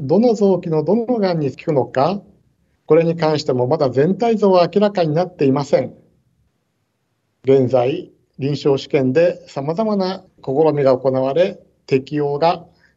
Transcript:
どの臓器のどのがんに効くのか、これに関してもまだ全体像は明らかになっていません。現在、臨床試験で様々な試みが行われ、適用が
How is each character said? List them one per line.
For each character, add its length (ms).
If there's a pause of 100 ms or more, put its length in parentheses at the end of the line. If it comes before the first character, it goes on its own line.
ど 180
の 160
臓 240
器 120
の 140
ど 120
の 220
が 160
ん 40
に 120
効 60
く 160
の 120
か、 380 (640)
こ 100
れ 80
に 100
関 240
し 60
て 80
も 140
ま 100
だ 140
全 260
体 220
像 120
は 240
明 60
ら 100
か 140
に 100
な 120
っ 100
て 80
い 80
ま 120
せ 160
ん。 140 (1500)
現 260
在、 400 (280)
臨 140
床 260
試 100
験 240
で 360
様 260
々 220
な 280 (180)
試 300
み 100
が 140
行 160
わ 220
れ、 260 (240)
適 320
用 220
が 260 (320)